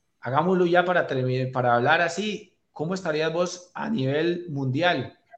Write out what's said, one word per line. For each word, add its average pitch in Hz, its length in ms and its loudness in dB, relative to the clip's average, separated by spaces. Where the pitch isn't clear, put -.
hagámoslo 175 460 2
ya 175 180 4
para 175 240 2
termi-, 127 440 -2
para 123 240 2
hablar 143 260 4
así. 190 520 -4
¿Cómo 160 220 -4
estarías 160 380 -2
vos 175 420 -4
a 156 160 -6
nivel 147 600 0
mundial? 139 680 -2